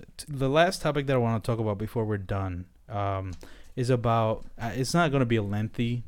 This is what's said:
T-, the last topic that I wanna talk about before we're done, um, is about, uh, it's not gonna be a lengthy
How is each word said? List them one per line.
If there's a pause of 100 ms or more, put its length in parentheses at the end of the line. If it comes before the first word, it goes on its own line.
(180)
T-,
the
last
topic
that
I
wanna
talk
about
before
we're
done, (240)
um, (440)
is
about, (120)
uh,
it's
not
gonna
be
a
lengthy